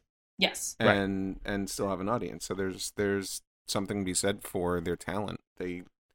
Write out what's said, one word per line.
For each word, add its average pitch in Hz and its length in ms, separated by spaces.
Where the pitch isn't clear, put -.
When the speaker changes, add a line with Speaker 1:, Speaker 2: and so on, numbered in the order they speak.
Speaker 1:
Yes. - 420
Speaker 2:
Right. 110 160
Speaker 3:
And, 95 480
and 98 260
still - 180
have 92 120
an 95 80
audience. 107 380
So - 80
there's, 95 420
there's 98 440
something 101 320
to 98 40
be 92 100
said - 280
for 87 380
their 85 160
talent. 92 440
They, 90 260